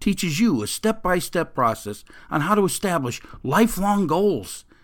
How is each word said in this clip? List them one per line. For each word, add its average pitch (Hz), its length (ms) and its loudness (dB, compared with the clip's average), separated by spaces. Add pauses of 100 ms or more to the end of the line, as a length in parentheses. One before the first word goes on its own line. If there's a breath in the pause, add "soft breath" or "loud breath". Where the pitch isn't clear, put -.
teaches 180 380 0
you 180 220 2
a 104 60 -4
step-by-step 180 880 -2
process 110 480 -2 (260 loud breath)
on 151 120 0
how 190 140 0
to 202 100 4
establish 156 560 -2 (200 loud breath)
lifelong 202 640 2
goals 160 600 0 (180)